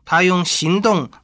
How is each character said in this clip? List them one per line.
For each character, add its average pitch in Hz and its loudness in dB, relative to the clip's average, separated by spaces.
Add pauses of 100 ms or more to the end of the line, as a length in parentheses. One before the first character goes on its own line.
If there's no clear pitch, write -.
他 165 2
用 180 2
行 170 -2
动 190 0 (140)